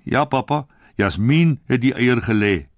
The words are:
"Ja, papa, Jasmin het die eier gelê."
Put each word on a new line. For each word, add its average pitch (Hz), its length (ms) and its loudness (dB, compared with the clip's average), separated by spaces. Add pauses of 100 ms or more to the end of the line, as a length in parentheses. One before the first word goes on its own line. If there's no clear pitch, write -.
"Ja, 135 200 -2
papa, 143 420 -4 (300)
Jasmin 127 680 2
het 123 140 -2
die 127 140 0
eier 123 280 0
gelê." 104 440 0 (120)